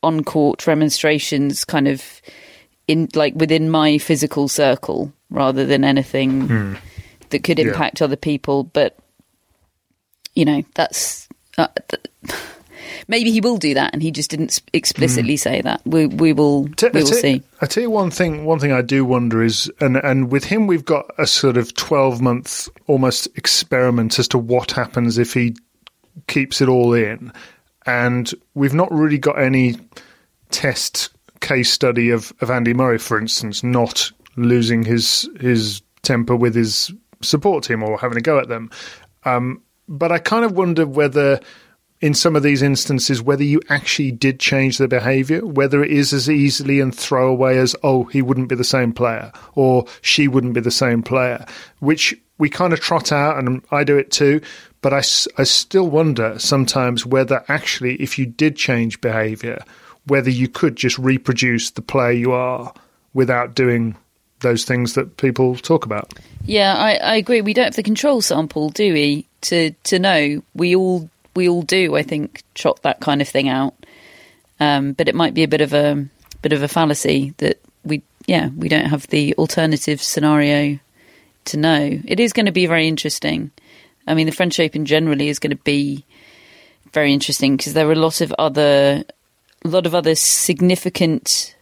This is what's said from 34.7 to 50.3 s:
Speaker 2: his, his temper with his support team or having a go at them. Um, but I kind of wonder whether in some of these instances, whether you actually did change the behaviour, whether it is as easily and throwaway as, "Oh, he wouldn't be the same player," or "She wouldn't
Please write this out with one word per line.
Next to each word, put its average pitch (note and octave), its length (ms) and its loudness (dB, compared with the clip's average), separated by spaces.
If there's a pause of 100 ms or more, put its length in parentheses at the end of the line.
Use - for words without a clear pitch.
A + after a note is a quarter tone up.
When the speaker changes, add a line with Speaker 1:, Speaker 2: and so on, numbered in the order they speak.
Speaker 2:
his, A#2 440 0 (120)
his A2+ 420 -2 (200)
temper A#2+ 340 0
with A#2 180 2
his A#2 380 -2 (300)
support E3 420 0
team A2 180 -4
or G#2+ 160 -2
having A#2+ 200 -2
a - 20 -2
go D3 180 0
at B2 100 -2
them. A2+ 220 -8 (540)
Um, B2+ 380 -2 (260)
but E3 240 -2
I E3+ 60 0
kind A3+ 260 0
of A3 80 0
wonder E3+ 340 0
whether C#3 540 2 (600)
in D3+ 100 2
some D#3+ 240 2
of C#3+ 60 2
these C#3+ 200 2
instances, C3+ 600 0
whether C#3 220 0
you D3 160 2 (100)
actually C#3 420 -2
did B2+ 280 0
change C3+ 360 0
the C3+ 120 2
behaviour, C3+ 580 0
whether C#3 360 2
it - 80 0
is C#3+ 220 2
as C3+ 160 0
easily C#3 520 2
and C3 140 0
throwaway C3 600 2
as, B2+ 260 2
"Oh, C3 220 2
he C#3 160 -2
wouldn't B2+ 280 0
be B2+ 80 -2
the B2 80 -2
same B2 280 0
player," A2+ 400 -4 (220)
or B2+ 320 4 (160)
"She D3 260 2
wouldn't B2+ 240 0